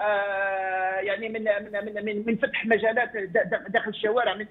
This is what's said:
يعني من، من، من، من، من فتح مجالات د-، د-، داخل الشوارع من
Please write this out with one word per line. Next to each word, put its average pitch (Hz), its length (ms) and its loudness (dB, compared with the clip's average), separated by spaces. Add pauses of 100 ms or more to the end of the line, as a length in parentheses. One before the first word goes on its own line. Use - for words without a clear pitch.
(1000)
يعني 202 280 -2
من، 220 160 -6
من، 208 500 -2
من، 202 100 -4
من، 214 220 -4
من 226 100 2
فتح - 300 -2
مجالات 226 500 4
د-، 190 220 -2
د-، 196 340 0
داخل 214 180 0
الشوارع 214 440 2
من 208 160 -8